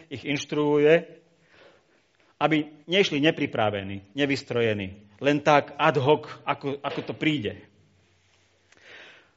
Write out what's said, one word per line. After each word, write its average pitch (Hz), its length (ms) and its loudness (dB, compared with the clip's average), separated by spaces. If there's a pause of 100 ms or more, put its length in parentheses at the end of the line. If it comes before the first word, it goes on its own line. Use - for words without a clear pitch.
(100)
ich 139 160 -12
inštruuje, 147 960 2 (1200)
aby 151 240 0 (240)
nešli 175 320 2
nepripravení, 104 800 -2 (160)
nevystrojení, 117 800 -2 (240)
len 143 160 2
tak 143 400 4
ad 151 240 2
hoc, 147 240 2 (160)
ako, 139 400 -6
ako 143 240 -6
to 156 80 -8
príde. 151 480 -4 (1700)